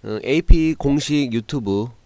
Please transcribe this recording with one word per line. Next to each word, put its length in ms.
어, 180
에이피 540
공식 560
유튜브 560